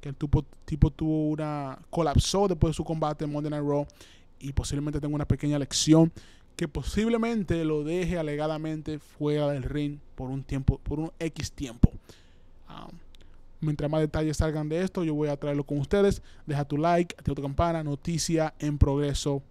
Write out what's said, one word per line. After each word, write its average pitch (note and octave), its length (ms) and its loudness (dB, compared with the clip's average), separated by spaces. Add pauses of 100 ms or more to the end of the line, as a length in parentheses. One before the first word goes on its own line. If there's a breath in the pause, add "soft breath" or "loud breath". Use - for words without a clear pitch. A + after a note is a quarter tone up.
que D3 80 -12
el C#3 60 -8
tipo, D3 300 2 (200)
tipo D3+ 260 4
tuvo D#3 380 0
una, D3 500 -4 (100)
colapsó E3+ 580 4
después E3 260 2
de - 20 -4
su E3 80 -6
combate D#3 420 -4
en D3 60 -4
Monday D3 180 -4
Night D3 160 -4
Raw C#3+ 220 0 (520 loud breath)
y C#3 140 -10
posiblemente C#3+ 480 -2
tenga D3 140 -4
una C#3+ 120 -4
pequeña D3 300 2
lección D#3 560 6 (420 loud breath)
que E3 120 -4
posiblemente G#3+ 960 0
lo D3+ 220 0
deje F3 340 -2
alegadamente D#3 800 -4
fuera D3 480 -2
del C#3+ 160 -2
ring D3 340 -4 (180)
por C3 140 -8
un C3+ 140 -6
tiempo, C3+ 360 0
por D3 200 -4
un D#3+ 180 -4
X D#3+ 360 -6
tiempo. B2 360 2 (760 loud breath)
Um, - 300 -16 (640 soft breath)
mientras D3+ 280 -2
más D#3 120 2
detalles D#3 340 0
salgan D#3 320 0
de D#3+ 140 -2
esto, F#3 240 -2
yo D#3 80 -2
voy D3 160 0
a C#3+ 80 -2
traerlo C#3+ 280 -2
con D3 140 -2
ustedes. G3 420 4 (240 loud breath)
Deja C#3+ 200 -2
tu C#3+ 100 -4
like, E3+ 420 2
activa - 160 -2
tu C#3 80 -6
campana, D#3+ 400 0
noticia D#3 800 -2
en D3 180 -2
progreso C#3 720 0